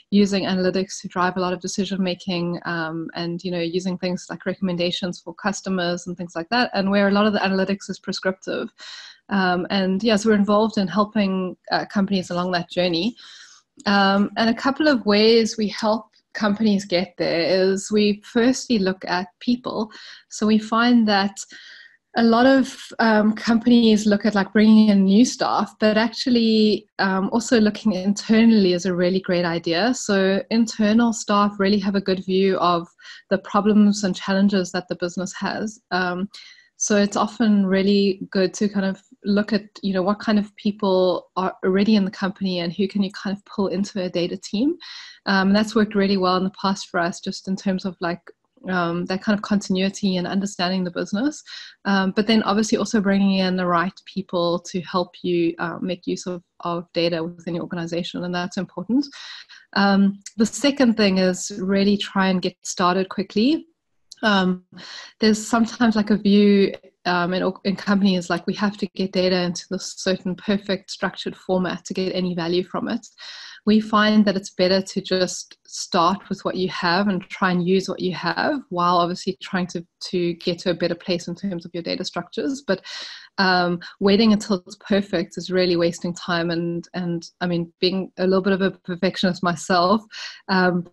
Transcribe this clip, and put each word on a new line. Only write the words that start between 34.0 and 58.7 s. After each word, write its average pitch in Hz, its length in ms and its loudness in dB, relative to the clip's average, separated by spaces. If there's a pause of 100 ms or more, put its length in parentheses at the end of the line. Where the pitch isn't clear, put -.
and 190 100 0
challenges 196 600 0
that 180 160 -6
the 175 80 -8
business 180 420 -6
has. 196 400 -6 (120)
Um, 180 380 -2 (460)
so - 220 0
it's 202 180 2
often 208 500 2
really 190 640 2
good 185 240 0
to 214 120 0
kind 196 180 -2
of 190 160 -4 (220)
look 208 300 0
at, 208 100 0 (200)
you 196 100 -2
know, 185 80 0
what 202 180 0
kind 214 200 0
of 202 160 -4
people 185 800 0
are 185 260 -2
already 202 320 4
in 196 100 4
the 185 60 -4
company 190 480 -4
and 170 140 -4
who 196 140 -2
can 196 160 0
you 190 80 -4
kind 202 260 -8
of - 80 -20
pull 196 220 -4
into 196 340 -4
a 180 80 -4
data 180 260 -4
team. 277 420 -2 (500)
Um, 196 260 2
that's 214 220 2
worked 214 180 2
really 196 240 2
well 185 200 2
in 185 60 0
the 190 160 -2
past 196 300 -4
for 185 100 -2
us, 170 200 -2
just - 280 -10
in 190 80 -4
terms 190 300 -2
of, 185 160 -8
like, 170 200 -4 (480)
um, 175 360 -2
that 190 180 -4
kind 208 140 2
of 208 60 -8
continuity 196 720 0
and 175 80 -2
understanding 185 580 -4
the 180 60 -4
business. 202 540 -4 (420)
Um, 190 300 2
but 208 100 0
then 220 160 2
obviously 208 380 0
also 220 200 0
bringing 196 380 2
in 185 180 0
the 185 120 -2
right 175 260 0 (120)
people 175 520 -2 (140)
to 185 100 -4
help 180 300 -4 (100)
you, 175 380 0
uh, 170 220 -6
make 180 260 -8
use 180 180 -6
of, 180 160 -8 (200)
of 170 320 -8
data 170 300 -2
within 175 300 -10
your 165 100 -6
organization, 170 600 -8
and 180 100 -6
that's 180 240 -6
important. 196 480 -4 (680)